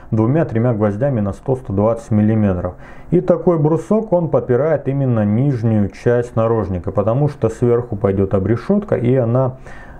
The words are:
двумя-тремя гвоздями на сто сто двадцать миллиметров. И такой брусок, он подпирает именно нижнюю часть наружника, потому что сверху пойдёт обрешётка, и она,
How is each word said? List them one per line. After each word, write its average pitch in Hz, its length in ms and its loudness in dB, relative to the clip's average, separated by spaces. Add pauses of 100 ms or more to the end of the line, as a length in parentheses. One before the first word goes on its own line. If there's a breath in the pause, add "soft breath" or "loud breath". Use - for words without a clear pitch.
(120 loud breath)
двумя-тремя 113 640 2
гвоздями 107 480 0
на 101 100 -2
сто 131 240 -2
сто 127 160 -8
двадцать 107 400 0
миллиметров. 104 640 2 (380 loud breath)
И 175 100 4
такой 175 380 2
брусок, 165 520 0
он 175 160 2
подпирает 139 600 0
именно 131 360 0
нижнюю 110 640 0
часть 120 460 -2
наружника, 104 560 0
потому 123 380 0
что - 180 -2
сверху 120 480 0
пойдёт 98 380 0
обрешётка, 113 640 0
и 120 200 2
она, 127 400 0 (440 loud breath)